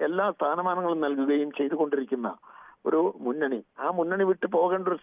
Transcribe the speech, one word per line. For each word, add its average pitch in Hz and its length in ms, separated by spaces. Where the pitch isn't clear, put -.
എല്ലാ 185 300
സ്ഥാനമാനങ്ങളും 170 720
നൽകുകയും 143 500
ചെയ്തുകൊണ്ടിരിക്കുന്ന 139 840
ഒരു 160 340
മുന്നണി, 131 440
ആ 139 120
മുന്നണി 180 340
വിട്ടു 190 220
പോകേണ്ട 180 420
ഒരു 175 140